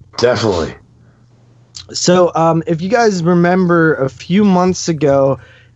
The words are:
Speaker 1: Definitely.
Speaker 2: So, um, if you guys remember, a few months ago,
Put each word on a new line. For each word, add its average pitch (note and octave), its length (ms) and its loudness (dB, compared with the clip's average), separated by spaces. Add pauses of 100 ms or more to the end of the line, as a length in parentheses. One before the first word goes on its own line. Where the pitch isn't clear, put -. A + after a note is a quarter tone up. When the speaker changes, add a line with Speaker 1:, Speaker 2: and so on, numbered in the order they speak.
(180)
Speaker 1:
Definitely. G#2+ 580 -2 (1160)
Speaker 2:
So, F3+ 420 2
um, E3 300 0
if D#3+ 160 -4
you F#3+ 80 -6
guys A3 340 0
remember, F3 720 2
a C3 140 -4
few F#3 340 -2
months F#3 460 0
ago, C#3 500 0 (360)